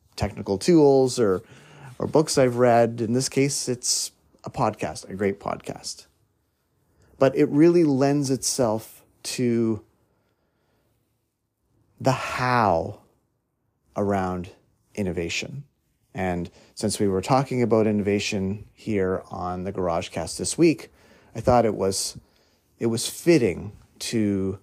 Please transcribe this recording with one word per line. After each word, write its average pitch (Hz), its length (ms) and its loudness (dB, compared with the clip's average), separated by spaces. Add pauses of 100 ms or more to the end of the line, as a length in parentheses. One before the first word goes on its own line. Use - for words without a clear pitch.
(160)
technical 101 420 -4
tools 135 640 4
or, 95 220 2 (560)
or - 80 -4
books 156 320 2
I've 127 180 2
read. 117 440 4
In 113 120 -2
this 127 160 0
case, 139 400 -2
it's - 440 -4 (320)
a - 60 -12
podcast, 101 580 -4
a 101 60 -10
great 98 240 -2
podcast. - 680 -10 (1120)
But 139 180 4
it 147 140 4
really 170 340 6
lends 139 460 2
itself 117 720 -2 (200)
to 117 600 -2 (2250)
the 160 120 2
how 110 880 0 (960)
around 95 540 -2 (440)
innovation. 92 680 -6 (500)
And 90 360 -6 (240)
since - 240 -4
we 104 100 0
were 95 120 0
talking 127 420 0
about 110 240 2
innovation 101 840 -2
here 92 580 -4
on 90 340 -8
the 98 80 -8
Garage 92 380 -4
Cast - 280 -8
this - 180 -6
week, 160 340 2 (440)
I 120 60 -8
thought 120 260 4
it 104 80 0
was, - 440 -4 (600)
it 117 80 -2
was 113 220 -2
fitting 104 640 0 (260)
to 101 640 -2